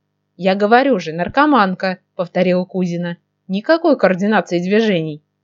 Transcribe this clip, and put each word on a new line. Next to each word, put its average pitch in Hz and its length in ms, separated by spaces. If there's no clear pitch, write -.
«Я 185 180
говорю 220 460
же, 160 120
наркоманка», 190 840
повторила 180 500
Кузина. 175 520
«Никакой 311 500
координации 185 640
движений. 180 640